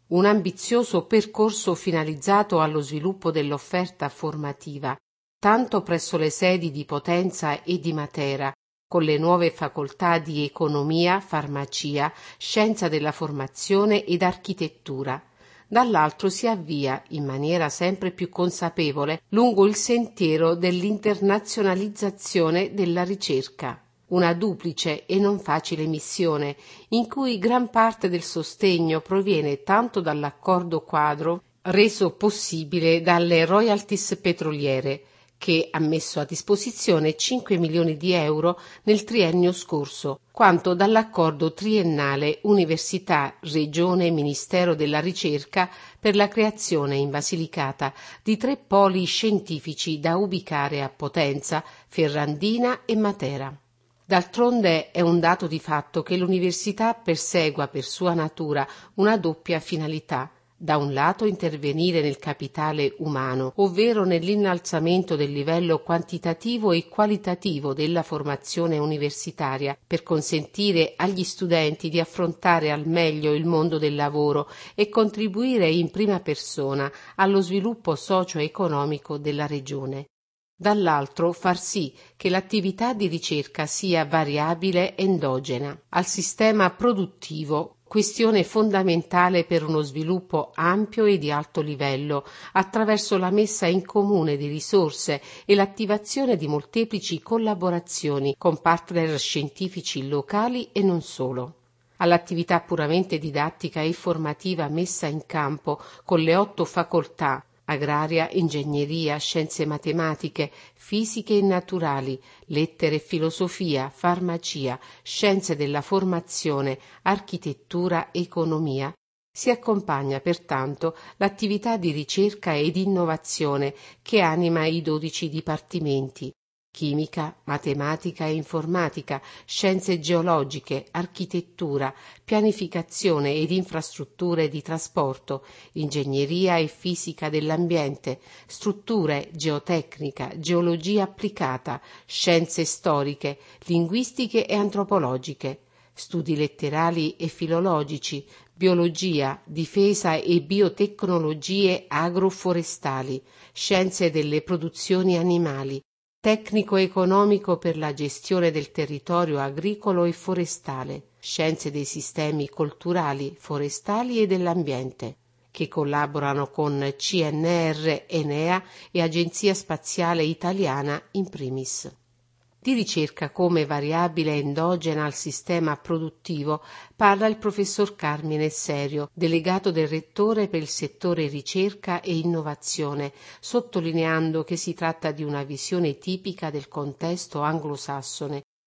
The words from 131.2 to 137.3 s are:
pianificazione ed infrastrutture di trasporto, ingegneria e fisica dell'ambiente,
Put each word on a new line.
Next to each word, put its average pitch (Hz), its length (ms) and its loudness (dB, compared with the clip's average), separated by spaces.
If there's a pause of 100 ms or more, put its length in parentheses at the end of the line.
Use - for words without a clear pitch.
pianificazione 180 1080 0
ed 156 160 0
infrastrutture 165 960 -2
di 147 140 -8
trasporto, 139 840 -4 (280)
ingegneria 147 840 0
e 156 120 2
fisica 165 600 -6
dell'ambiente, 156 920 -2 (260)